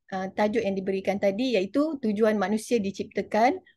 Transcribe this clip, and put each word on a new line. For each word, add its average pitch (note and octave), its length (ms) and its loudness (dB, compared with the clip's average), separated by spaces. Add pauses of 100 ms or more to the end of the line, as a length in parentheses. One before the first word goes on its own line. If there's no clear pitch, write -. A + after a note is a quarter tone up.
(100)
uh, F#3+ 240 -4
tajuk G#3+ 320 0
yang G3 80 0
diberikan F#3+ 480 -2
tadi G#3+ 320 0
iaitu C4 480 0
tujuan G#3+ 320 2
manusia G#3+ 480 0
diciptakan, G#3 720 0 (220)